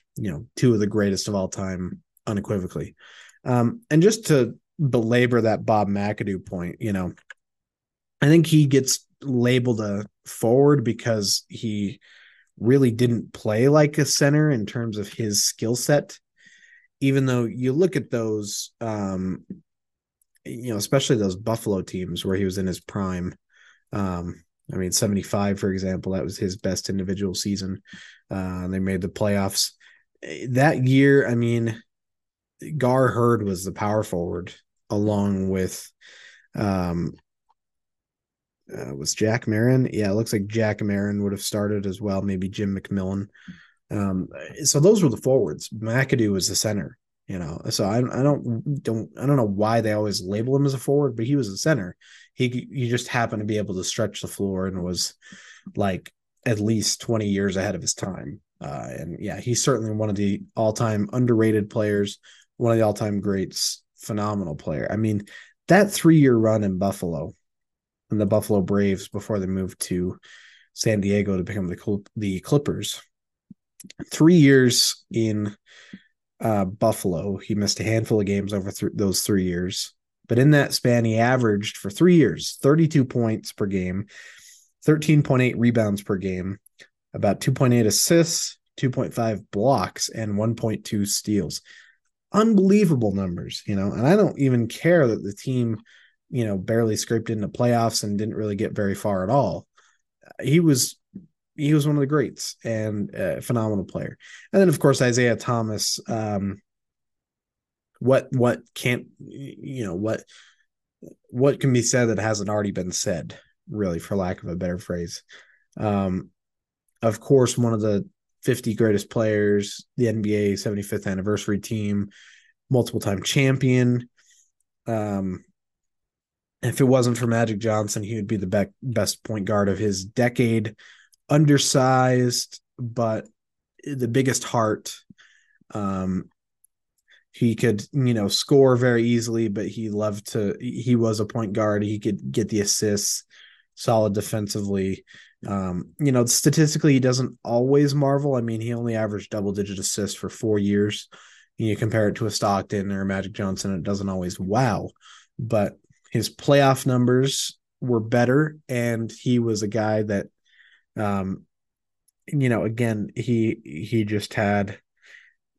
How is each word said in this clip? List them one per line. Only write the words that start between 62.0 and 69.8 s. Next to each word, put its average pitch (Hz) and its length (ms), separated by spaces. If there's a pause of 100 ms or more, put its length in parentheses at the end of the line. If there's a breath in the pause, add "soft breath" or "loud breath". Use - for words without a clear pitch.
one 117 140
of 113 60
the 110 60
all-time 104 380
greats, - 640 (140)
phenomenal 104 580
player. - 340
I 101 80
mean, 107 260 (440 loud breath)
that 202 240
three-year 147 440
run 110 280
in 95 140
Buffalo 90 560 (760)
and 107 120
the 104 40
Buffalo 104 360
Braves 98 480
before 104 300
they 92 80
moved 95 340